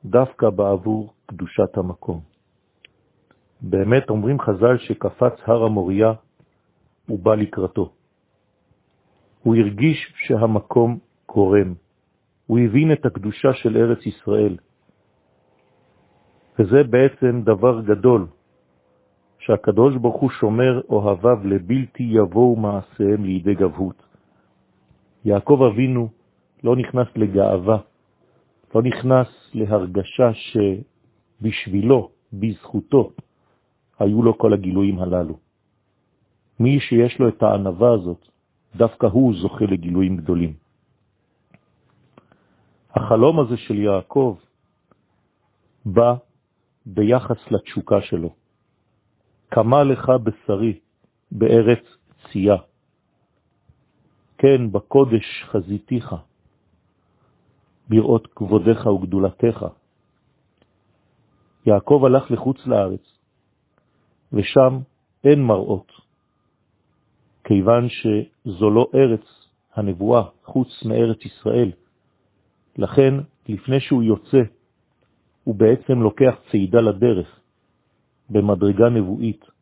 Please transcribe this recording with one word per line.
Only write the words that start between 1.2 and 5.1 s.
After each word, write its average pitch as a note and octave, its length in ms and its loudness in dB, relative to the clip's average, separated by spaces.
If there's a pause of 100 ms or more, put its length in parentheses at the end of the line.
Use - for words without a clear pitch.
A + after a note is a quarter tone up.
קדושת F#2+ 520 -6
המקום. F2+ 440 -8 (1400)
באמת G2+ 480 0
אומרים A2 300 -2
חז"ל A#2 380 0
שקפץ - 560 -4 (120)